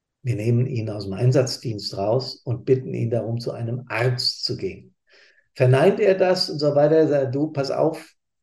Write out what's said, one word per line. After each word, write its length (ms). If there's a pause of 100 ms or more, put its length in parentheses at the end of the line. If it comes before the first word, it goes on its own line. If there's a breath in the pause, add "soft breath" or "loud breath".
(220)
Wir 140
nehmen 300
ihn 240
aus 140
dem 100
Einsatzdienst 840
raus 480
und 200
bitten 300
ihn 160
darum, 300
zu 120
einem 360
Arzt 560
zu 120
gehen. 380 (600 soft breath)
Verneint 460
er 140
das 360
und 100
so 140
weiter, 340
sagt, 260
„Du, 140
pass 220
auf, 440 (280)